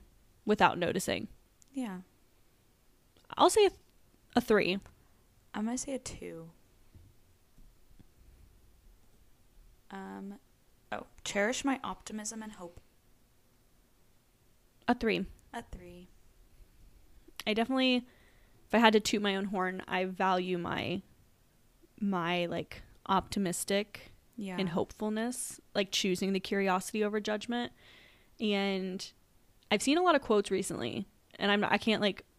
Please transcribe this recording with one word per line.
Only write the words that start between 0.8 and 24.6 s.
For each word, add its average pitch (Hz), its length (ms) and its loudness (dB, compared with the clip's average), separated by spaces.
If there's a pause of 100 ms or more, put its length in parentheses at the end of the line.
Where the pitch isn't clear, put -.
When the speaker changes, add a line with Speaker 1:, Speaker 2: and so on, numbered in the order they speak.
Speaker 2:
Yeah. 226 280 -8 (1400)
Speaker 1:
I'll 339 120 8
say 415 160 6
a, 359 60 4 (640)
a 240 60 6
three. 202 380 2 (720)
Speaker 2:
I'm 214 120 -4
gonna 240 120 -4
say 269 160 -8
a 254 60 -6
two. 165 520 -14 (3500)
Um, 196 460 -12 (560)
oh, - 140 -8 (180)
cherish 208 400 -2
my 277 200 0
optimism 214 600 -10
and 214 80 -12
hope. 185 280 -16 (2000)
Speaker 1:
A 240 60 4
three. 202 320 0 (280)
Speaker 2:
A 233 180 -12
three. 180 380 -16 (1400)
Speaker 1:
I 214 60 2
definitely, 247 520 2 (600)
if - 60 -4
I 214 60 6
had 226 140 8
to 214 60 8
toot 208 220 0
my 202 140 2
own 196 100 -2
horn, 185 420 -2
I 185 180 0
value 185 520 2
my, - 440 -2 (1000)
my, 175 460 0
like, 175 360 -6 (260)
optimistic 196 1040 -2 (240)
Speaker 2:
Yeah. 190 240 -8
Speaker 1:
and 185 100 0